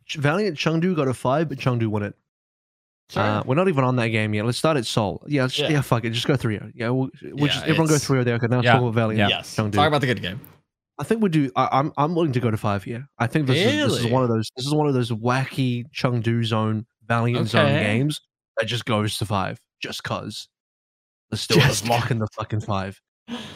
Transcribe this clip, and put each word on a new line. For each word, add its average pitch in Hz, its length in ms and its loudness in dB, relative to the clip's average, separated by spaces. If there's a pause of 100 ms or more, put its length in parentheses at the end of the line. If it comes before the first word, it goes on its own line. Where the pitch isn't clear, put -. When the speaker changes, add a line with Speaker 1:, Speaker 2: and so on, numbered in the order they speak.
Speaker 1:
Ch-, - 100 -12
Valiant 160 400 0
Chengdu 165 400 0
got 143 120 2
a 127 60 0
five, 143 360 0
but 139 80 -10
Chengdu 117 300 0
won 104 140 -2
it. 101 120 -8 (960)
Speaker 2:
Sure. - 120 -2
Speaker 1:
Uh, 104 220 0
we're 127 120 0
not 190 120 2
even 139 160 2
on 127 120 2
that 117 120 2
game 107 240 0
yet. 107 140 0
Let's 120 120 -2
start 160 200 2
at 113 80 -2
Seoul. 101 400 -2
Yeah, 143 160 0
let's, 131 160 -2
Speaker 2:
Yeah. 139 100 -2
Speaker 1:
yeah, 147 140 2
fuck 117 220 0
it. 117 60 -2
Just 117 160 -4
go 143 100 2
three 107 220 -2
oh. 104 160 -14
Yeah, 117 160 -4
we'll, 131 200 0 (120)
we'll - 180 -8
Speaker 2:
Yeah, 143 120 2
Speaker 1:
just, - 140 -4
everyone 160 220 2
go 156 80 2
Speaker 2:
it's 139 100 -2
Speaker 1:
three 131 140 2
oh 123 40 2
there. 117 120 0
Okay, 117 100 0
now 123 160 2
Speaker 3:
Yeah. 120 100 6
Speaker 1:
talk 117 100 8
about 113 120 0
Valiant 107 360 2
Speaker 3:
Yeah. 92 80 0
Speaker 2:
Yes. - 160 -12
Speaker 1:
Chengdu. 104 180 0
Speaker 2:
Talk 147 160 4
about 151 120 2
the 131 60 -2
good 104 160 0
game. 98 180 -8 (600)
Speaker 1:
I 143 40 -6
think 226 180 0
we 202 60 4
do. 151 260 2
I, 131 180 2
I'm, 139 240 2
I'm 151 180 0
willing 165 180 0
to 120 80 0
go 117 100 0
to 107 60 0
five. 101 280 -2
Yeah, 120 180 -10 (160)
I 117 100 0
think 151 180 0
this 131 120 2
is, 185 60 2
this 277 280 2
is 123 80 0
Speaker 2:
Really? 120 120 0
Speaker 1:
one 131 120 2
of 120 60 0
those. 113 260 0
This 127 100 -6
is 147 80 0
one 151 140 2
of 139 60 2
those 123 180 0
wacky 123 800 -2
Chengdu 117 520 0
zone, 110 420 0 (200)
Valiant 117 420 2
zone 113 180 4
Speaker 2:
Okay. 139 180 2
Speaker 1:
games 127 360 0 (380)
that 113 80 0
just 113 180 -4
goes 107 340 0
to 113 80 -2
five 104 320 -2 (220)
just - 220 -10
'cause. 107 460 -8 (840)
The 110 60 -6
Steelers - 180 -2 (140)
Speaker 2:
Just 110 200 -2
Speaker 1:
lock 117 140 2
Speaker 2:
'cause. - 80 -2
Speaker 1:
in 117 80 -2
the 107 160 -4
fucking 107 280 -6
five. 98 380 -4 (560)